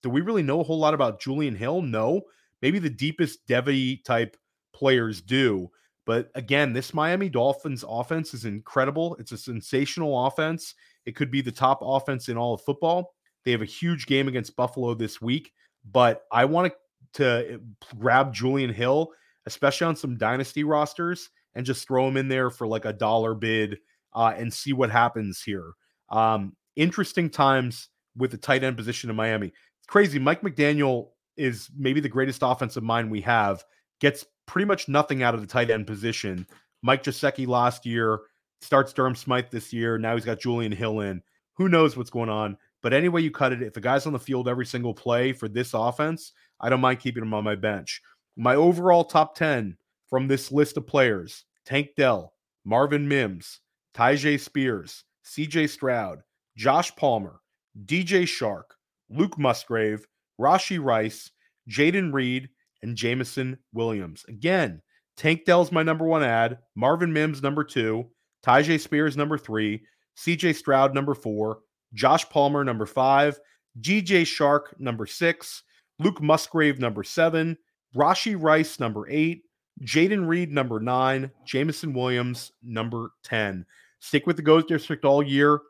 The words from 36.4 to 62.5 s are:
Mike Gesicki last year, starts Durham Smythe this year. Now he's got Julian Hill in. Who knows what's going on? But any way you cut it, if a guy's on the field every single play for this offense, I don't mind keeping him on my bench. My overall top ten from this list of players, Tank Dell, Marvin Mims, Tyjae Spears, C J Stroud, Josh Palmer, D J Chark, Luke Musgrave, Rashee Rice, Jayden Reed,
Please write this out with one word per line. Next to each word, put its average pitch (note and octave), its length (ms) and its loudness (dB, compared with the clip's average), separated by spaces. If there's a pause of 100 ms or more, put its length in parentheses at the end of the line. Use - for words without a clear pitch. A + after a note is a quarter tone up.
Mike C3 220 2
Gesicki C3+ 440 -2
last B2 380 0
year, A2+ 360 0 (400)
starts C3+ 320 2
Durham B2+ 220 0
Smythe B2 360 -2
this - 220 -10
year. A#2 240 -2
Now A2+ 180 -2
he's G#2+ 100 -4
got A2+ 140 -4
Julian A#2 320 -2
Hill G#2+ 300 -4
in. F#2+ 200 -6 (340)
Who F#3 140 0
knows D#3 280 4
what's A#2+ 120 -10
going A#2 200 -4
on? G#2+ 280 -4 (240)
But A#2 120 0
any D#3+ 160 4
way E3+ 120 0
you D#3+ 100 -2
cut C3 220 0
it, A#2+ 80 -6
if A2 160 -10
a G#2+ 40 -12
guy's C3 240 0
on D#3 80 -4
the B2+ 60 -4
field B2 280 -4
every B2 180 -4
single A#2+ 280 -6
play B2 400 0
for B2+ 140 -8
this A#2+ 260 -6
offense, C3+ 600 -2 (260)
I A#2+ 100 -2
don't B2+ 120 2
mind B2+ 180 2
keeping A#2 240 -6
him A2 100 -4
on G#2 100 -2
my G#2+ 120 -2
bench. G2+ 460 -6 (340)
My B2 200 2
overall F3 480 6
top D#3 320 2
ten A#2+ 420 -2 (300)
from C3+ 200 -2
this C3+ 240 -2
list D3 260 0
of - 100 -10
players, A2 580 0 (200)
Tank C#3+ 320 -2
Dell, A#2+ 360 2 (320)
Marvin C#3+ 420 2
Mims, A2 520 -2 (360)
Tyjae C#3 440 2
Spears, A#2+ 640 -4 (200)
C - 240 -8
J D3+ 200 0
Stroud, A2+ 560 -4 (320)
Josh C3+ 400 2
Palmer, A2 440 -2 (460)
D D#3+ 180 -2
J F3+ 200 2
Chark, G#2 520 -6 (340)
Luke D#3+ 280 -2
Musgrave, A2+ 680 0 (340)
Rashee E3 440 2
Rice, A2 480 -2 (380)
Jayden D#3+ 420 2
Reed, C3 380 -4 (340)